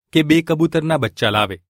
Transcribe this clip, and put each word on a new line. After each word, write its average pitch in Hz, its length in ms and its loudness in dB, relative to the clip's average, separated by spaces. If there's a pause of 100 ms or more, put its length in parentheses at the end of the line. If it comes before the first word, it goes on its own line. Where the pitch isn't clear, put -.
(120)
કે 156 100 4
બે 156 200 2
કબૂતરના 160 540 -2
બચ્ચા 117 340 -2
લાવે, 104 320 -2 (180)